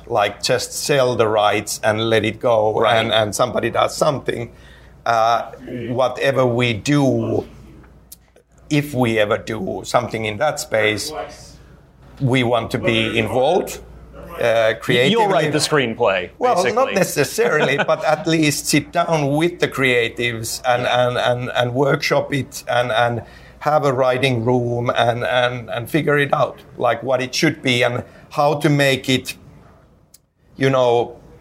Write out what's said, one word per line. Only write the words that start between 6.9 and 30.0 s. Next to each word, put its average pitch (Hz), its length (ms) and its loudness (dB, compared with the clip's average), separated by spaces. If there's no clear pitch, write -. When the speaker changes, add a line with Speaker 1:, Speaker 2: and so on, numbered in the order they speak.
Speaker 1:
if 147 240 0
we 117 260 2
ever 104 180 2
do 104 480 -6
something 110 400 -2
in 104 120 -4
that 147 220 -2
space, 107 540 0
we 131 240 2
want 113 280 0
to 123 60 0
be 110 400 0
involved, 127 600 0
uh, 113 400 2
creatively. 123 300 2
Speaker 2:
You'll 220 180 2
write 156 240 0
the 151 60 0
screenplay, 113 800 0
Speaker 1:
Well, 240 160 2
Speaker 2:
basically. 175 200 0
Speaker 1:
not 233 180 0
necessarily, 151 840 0
Speaker 2:
<laughs> - 140 0
Speaker 1:
but 151 120 -2
at 160 240 0
least 156 380 0
sit 151 260 0
down 165 460 0
with 170 240 0
the 143 80 0
creatives 120 960 -2
and, 123 180 2
Speaker 2:
Yeah. 123 240 2
Speaker 1:
and, 123 100 -2
and, 123 380 -2
and 123 180 0
workshop 143 600 0
it - 340 -6
and, 123 240 0
and 117 320 0
have 147 260 2
a 139 80 2
writing 127 500 0
room 120 500 0
and, 117 300 0
and, 123 460 0
and 113 200 -8
figure 147 280 0
it 143 160 0
out, 127 260 0
like, 117 240 -2
what 127 200 0
it 127 120 -6
should 151 280 0
be 123 200 0
and 120 220 0
how 147 240 0
to 151 120 0
make 143 400 2
it, 127 300 -2